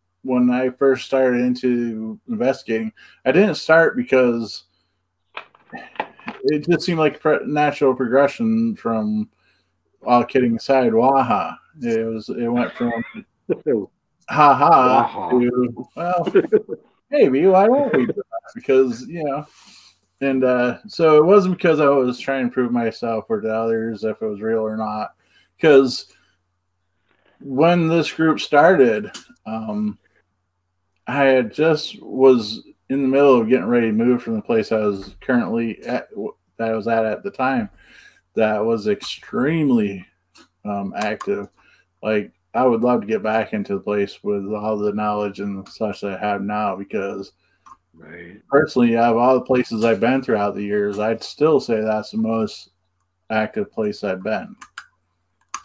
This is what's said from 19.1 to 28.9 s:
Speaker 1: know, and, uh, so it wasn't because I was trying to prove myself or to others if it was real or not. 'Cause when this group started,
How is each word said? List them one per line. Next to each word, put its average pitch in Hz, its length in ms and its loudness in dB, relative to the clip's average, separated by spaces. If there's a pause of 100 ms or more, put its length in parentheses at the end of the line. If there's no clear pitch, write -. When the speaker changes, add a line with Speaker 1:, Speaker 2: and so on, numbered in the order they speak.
Speaker 1:
know, 147 200 -4 (800)
and, 135 220 0
uh, 123 340 2 (100)
so 156 300 4
it 151 80 8
wasn't 185 320 4
because 160 220 2
I 147 80 4
was 127 320 2
trying 135 280 -2
to 120 60 -6
prove 123 180 -2
myself 113 580 -4
or 107 120 -2
to 110 100 -4
others 113 520 -4
if 110 180 -4
it 110 60 -6
was 104 140 -8
real 113 180 -2
or 110 180 -4
not. 107 360 -8 (460)
'Cause 139 540 4 (1300)
when 160 480 2
this 165 240 0
group 160 280 0
started, 139 720 4 (380)